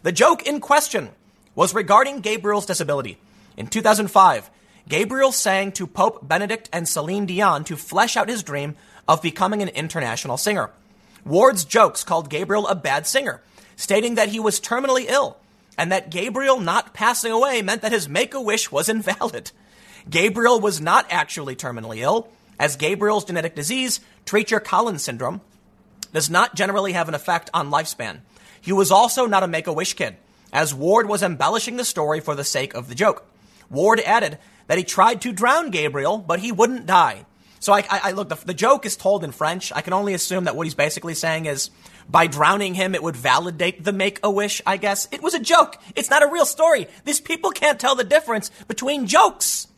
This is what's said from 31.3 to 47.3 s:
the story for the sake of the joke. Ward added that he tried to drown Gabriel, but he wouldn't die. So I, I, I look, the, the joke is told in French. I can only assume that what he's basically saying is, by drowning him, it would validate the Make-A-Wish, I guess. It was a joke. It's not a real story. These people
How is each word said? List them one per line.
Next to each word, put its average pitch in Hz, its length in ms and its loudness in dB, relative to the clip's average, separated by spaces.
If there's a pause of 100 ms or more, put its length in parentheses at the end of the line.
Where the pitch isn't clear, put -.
the 247 80 -6
story 156 360 -2
for 151 140 -6
the 139 80 -6
sake 139 320 -4
of 127 140 -10
the 139 60 -14
joke. 202 300 0 (460)
Ward 208 300 2
added 185 380 0 (280)
that 165 120 2
he 185 60 -2
tried 196 380 2
to 240 100 -6
drown 254 380 2
Gabriel, 151 480 0
but 170 220 -2
he 233 120 -6
wouldn't 233 340 2
die. 156 400 0 (340)
So 202 120 2
I, 202 180 4
I, 196 140 0
I 180 80 0
look, 190 160 -6
the, 156 80 -6
the - 180 -8
joke 226 320 2
is 196 100 -6
told 196 280 0
in 143 80 -10
French. 165 420 -4
I 139 60 -2
can 180 120 -6
only 202 220 -2
assume 180 300 -2
that 147 100 -2
what 160 120 -4
he's 135 80 -8
basically 156 400 -4
saying 160 320 -4
is, 139 240 -4 (380)
by 165 180 4
drowning 175 480 2
him, 190 200 -2
it 151 80 -4
would 160 140 -6
validate 160 680 0
the 208 80 -2
Make-A-Wish, 202 720 -2
I 196 100 0
guess. 202 340 -2
It - 120 -12
was 339 120 -2
a 330 60 -4
joke. 302 360 4 (200)
It's - 120 -4
not 294 140 6
a 285 80 6
real 262 160 2
story. 311 400 2 (180)
These 294 160 -2
people 330 300 -4